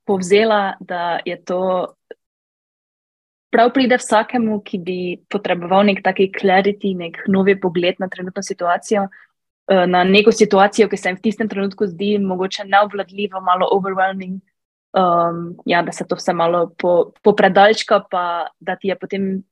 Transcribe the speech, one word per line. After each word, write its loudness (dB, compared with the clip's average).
povzela, 0
da -6
je -8
to, -6
prav 4
pride 2
vsakemu, 0
ki -10
bi -6
potreboval 0
nek 2
taki 0
clarity, 0
nek -10
novi 2
pogled -2
na -6
trenutno -10
situacijo, -2
eh, 4
na 2
neko 6
situacijo, 4
ki -6
se -4
jim -6
v -20
tistem -2
trenutku -4
zdi -2
mogoče -4
neobvladljivo, 0
malo 0
overwhelming, -2
um, 0
ja, 0
da -6
se -10
to -4
vse -4
malo 0
po-, 0
popredalčka, 4
pa -4
da -8
ti -10
je -2
potem -6